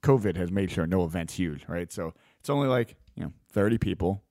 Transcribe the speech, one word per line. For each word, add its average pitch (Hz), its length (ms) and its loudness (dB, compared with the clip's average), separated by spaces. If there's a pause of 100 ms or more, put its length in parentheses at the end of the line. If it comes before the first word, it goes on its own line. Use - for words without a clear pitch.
covid 107 360 4
has 87 140 -2
made 98 200 0
sure 85 160 0
no 90 180 2
event's 82 300 -4
huge, 78 340 -4
right? 87 240 -6
So 82 220 -8 (240)
it's - 100 -14
only, 143 200 2
like, 123 280 0 (200)
you 82 80 -8
know, 76 80 -8 (200)
thirty 107 240 2
people. 98 540 0